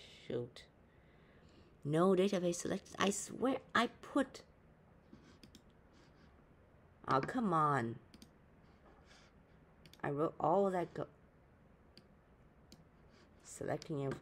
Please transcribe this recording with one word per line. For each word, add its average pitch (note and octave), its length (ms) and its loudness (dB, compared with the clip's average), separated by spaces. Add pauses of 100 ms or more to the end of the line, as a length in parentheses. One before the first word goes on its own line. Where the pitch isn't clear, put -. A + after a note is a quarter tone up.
(260)
shoot. B2 380 -6 (1200)
No E3 320 4
database F3+ 400 2
selected. - 420 -6
I G3 140 2
swear - 460 -2 (180)
I A#3+ 140 2 (120)
put. - 400 -2 (2750)
Oh, C3 140 2
come G3 320 -2
on. C#3 440 2 (2000)
I - 60 -2
wrote C#3+ 300 0
all F#3+ 320 4
that F3 220 -2
go-, C#3+ 140 -6 (2250)
selecting - 560 -6
your C#3 220 -2